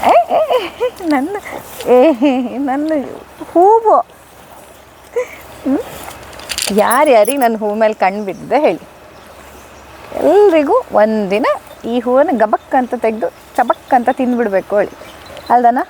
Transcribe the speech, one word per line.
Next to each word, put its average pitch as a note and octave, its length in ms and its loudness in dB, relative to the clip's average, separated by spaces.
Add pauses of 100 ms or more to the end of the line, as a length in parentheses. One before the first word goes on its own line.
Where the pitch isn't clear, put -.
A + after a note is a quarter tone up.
(100)
ಏ, E5 280 2
ಏ, - 20 2 (440)
ಏ, B4 40 -2 (260)
ನನ್ನ, D4+ 220 -4 (500)
ಏ, B3+ 260 4 (460)
ನನ್ನ C#4+ 340 -4 (600)
ಹೂವು. G#4 480 4 (1600)
ಹ್ಮ್? C#4 140 -2 (1000)
ಯಾರ್ಯಾರಿಗೆ A#3 600 2
ನನ್ನ A#3 180 0
ಹೂವು G#3 180 -4
ಮೇಲೆ A3 200 0
ಕಣ್ಣು G3+ 300 -2
ಬಿದ್ದಿದೆ F3+ 360 -4
ಹೇಳಿ? A#3+ 240 0 (1400)
ಎಲ್ರಿಗೂ E4+ 480 4 (160)
ಒಂದಿನ G#3+ 540 0 (380)
ಈ A#3 140 -4
ಹೂವನ್ನು B3+ 400 0
ಗಬಕ್ A3 360 -2
ಅಂತ B3+ 220 0
ತೆಗ್ದು A3+ 320 -4 (280)
ಚಬಕ್ - 380 -2
ಅಂತ A#3+ 180 2
ತಿಂದ್ಬಿಡ್ಬೇಕು A#3 640 -2
ಹೇಳಿ, G3+ 180 -2 (560)
ಅಲ್ದನ? A#3+ 280 4 (120)